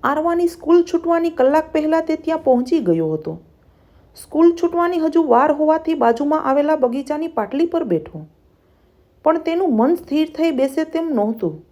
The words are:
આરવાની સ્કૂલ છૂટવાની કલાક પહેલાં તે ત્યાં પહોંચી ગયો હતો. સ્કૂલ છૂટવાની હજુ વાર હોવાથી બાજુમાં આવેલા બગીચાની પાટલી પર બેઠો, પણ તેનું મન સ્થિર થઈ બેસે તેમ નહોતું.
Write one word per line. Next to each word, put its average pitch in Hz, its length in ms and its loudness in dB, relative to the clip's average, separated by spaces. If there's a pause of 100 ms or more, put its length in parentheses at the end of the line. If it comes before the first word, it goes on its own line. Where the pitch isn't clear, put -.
આરવાની 339 440 0
સ્કૂલ 339 360 2
છૂટવાની 339 460 0
કલાક 311 440 2
પહેલાં 320 320 0
તે 320 100 -2
ત્યાં 320 280 -4
પહોંચી 254 360 2
ગયો 165 340 0
હતો. 160 260 -8 (800)
સ્કૂલ 339 340 4
છૂટવાની 339 440 -2
હજુ 320 240 0
વાર 269 280 4
હોવાથી 311 420 0
બાજુમાં 277 520 0
આવેલા 294 300 0
બગીચાની 277 520 -2
પાટલી 269 380 -2
પર 339 180 -2
બેઠો, 160 420 -6 (1000)
પણ 320 160 2
તેનું 330 360 0
મન 254 200 4
સ્થિર 311 340 -2
થઈ 320 220 0
બેસે 269 320 0
તેમ 330 240 -4
નહોતું. 214 640 -2